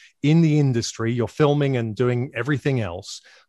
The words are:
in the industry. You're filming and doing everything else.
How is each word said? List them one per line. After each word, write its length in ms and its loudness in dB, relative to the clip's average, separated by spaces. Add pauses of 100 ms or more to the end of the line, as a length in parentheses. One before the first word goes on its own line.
(240)
in 180 4
the 160 4
industry. 540 0
You're 160 -2
filming 500 0
and 160 -4
doing 400 -2
everything 460 -2
else. 420 -8 (280)